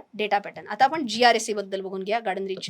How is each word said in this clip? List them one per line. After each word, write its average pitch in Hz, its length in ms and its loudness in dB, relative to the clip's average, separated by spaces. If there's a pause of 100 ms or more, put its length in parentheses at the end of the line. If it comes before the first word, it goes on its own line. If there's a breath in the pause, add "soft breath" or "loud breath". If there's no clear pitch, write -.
(140)
डेटा 202 240 0
पॅटर्न. 170 300 -6
आता 214 180 2
आपण 302 220 2
जीआरएससी 226 460 4
बद्दल 190 280 -4
बघून 190 220 -6
घ्या, 202 160 0
गार्डन 196 280 -4
रीच 185 220 -8